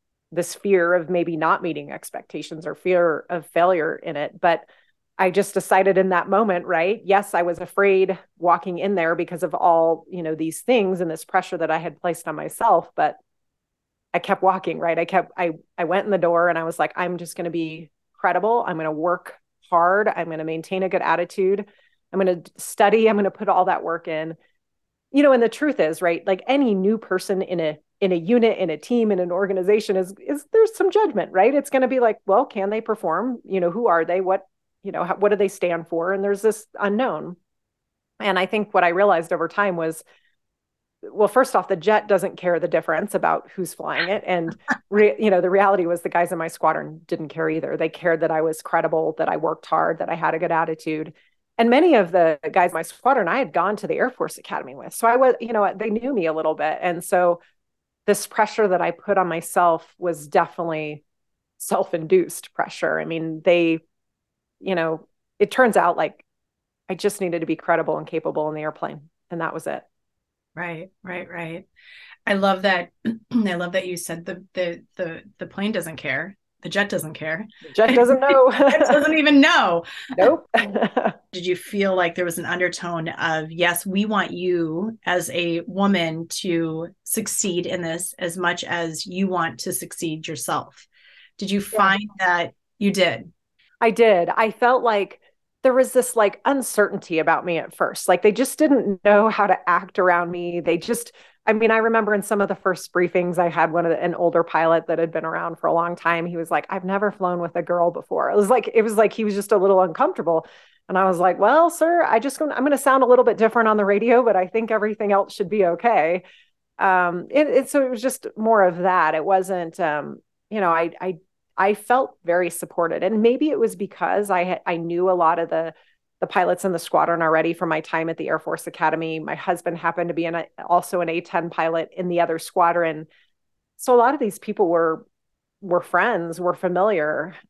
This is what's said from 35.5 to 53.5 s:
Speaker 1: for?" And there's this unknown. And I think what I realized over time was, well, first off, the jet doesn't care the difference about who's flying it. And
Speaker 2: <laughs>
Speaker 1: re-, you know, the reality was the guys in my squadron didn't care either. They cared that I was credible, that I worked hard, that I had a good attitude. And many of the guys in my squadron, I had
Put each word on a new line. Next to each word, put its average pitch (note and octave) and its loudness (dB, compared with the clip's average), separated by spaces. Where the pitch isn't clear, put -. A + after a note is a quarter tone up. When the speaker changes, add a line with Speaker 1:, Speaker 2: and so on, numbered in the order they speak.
Speaker 1:
for?" E3+ -2
And G3 -2
there's G3+ -2
this G#3+ -2
unknown. G3 -4
And G3 0
I F#3 0
think G#3 -4
what F3+ 4
I F3 4
realized F3 2
over E3 -2
time G3+ -2
was, D#3+ -6
well, F3+ 0
first B3+ 2
off, F#3 2
the G3 0
jet G3+ 0
doesn't F#3 0
care F3 0
the E3+ -2
difference D#3+ -2
about - -2
who's F3 -8
flying D#3 -4
it. G#3 -2
And E3+ -4
Speaker 2:
<laughs> - -8
Speaker 1:
re-, G#3 4
you G#3+ 2
know, F#3 4
the F3+ 0
reality G3 4
was E3+ -2
the - -6
guys E3+ 0
in F3 -6
my E3 -6
squadron D#3 -2
didn't D#3+ -8
care D#3+ -4
either. D#3 -4
They D#3+ -2
cared E3 -2
that D#3+ 0
I D#3+ 0
was D#3+ -2
credible, D#3+ 0
that D#3+ 0
I E3+ -2
worked D#3+ -4
hard, E3 0
that F3 -6
I E3 -4
had D#3+ -2
a D#3+ -4
good E3 -2
attitude. D#3+ -4
And A#3 4
many D#4 6
of F#3+ 4
the E3 4
guys F3+ 2
in - -12
my E3 -4
squadron, A#3 0
I F3+ 0
had G#3+ -4